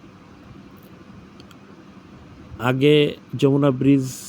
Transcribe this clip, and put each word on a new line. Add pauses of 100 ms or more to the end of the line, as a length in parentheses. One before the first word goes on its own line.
(2500)
আগে (200)
যমুনা
ব্রিজ, (160)